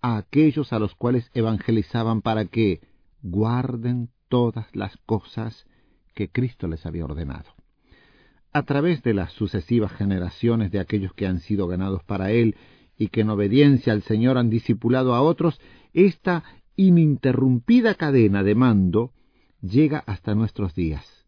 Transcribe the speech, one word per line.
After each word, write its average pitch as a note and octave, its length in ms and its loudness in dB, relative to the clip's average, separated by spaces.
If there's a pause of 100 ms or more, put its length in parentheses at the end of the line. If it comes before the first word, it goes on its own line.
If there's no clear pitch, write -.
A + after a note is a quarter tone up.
a A#2 160 -2
aquellos D3 560 0
a A2 60 -2
los G#2 160 -4
cuales B2 380 -4
evangelizaban A2+ 880 -2
para A2 240 -2
que G2 360 -2 (400)
guarden A#2+ 880 -4 (200)
todas A#2 460 -2
las G2+ 200 -8 (100)
cosas A2 600 -2 (500)
que G2+ 140 -4
Cristo A#2+ 380 -2
les D#2+ 180 -8
había E2 200 -6
ordenado. C#2+ 440 -8 (1000)
A C#3+ 120 -2
través D3 400 0
de A#2 100 2
las G2 200 -2
sucesivas G#2+ 580 -2
generaciones G2 800 -2
de G2 80 -4
aquellos F#2+ 340 -4
que G2+ 140 -4
han F#2 120 -2
sido G2 280 -4
ganados F#2 360 -4
para G2 280 -4
Él A#2 240 2 (420)
y A2 120 -2
que A2+ 120 -2
en G#2+ 80 0
obediencia A#2+ 640 4
al G#2 80 0
Señor A#2+ 360 0
han A#2+ 120 0
discipulado A#2+ 640 0
a A#2+ 80 2
otros, D#3+ 380 0 (340)
esta F3 500 2 (320)
ininterrumpida D#3+ 1200 2
cadena A2+ 460 2
de G#2 140 2
mando A2 560 2 (500)
llega C#3 460 0
hasta F#2+ 260 -6
nuestros G#2 400 -4
días. D#2+ 320 -4 (220)